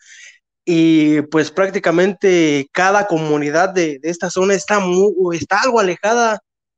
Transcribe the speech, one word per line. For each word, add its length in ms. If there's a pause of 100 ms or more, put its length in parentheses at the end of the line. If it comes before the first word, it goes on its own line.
(640)
y, 580
pues, 280
prácticamente 1200
cada 360
comunidad 640
de, 300
de 100
esta 220
zona 240
está 240
mu-, 540
está 280
algo 180
alejada 600 (380)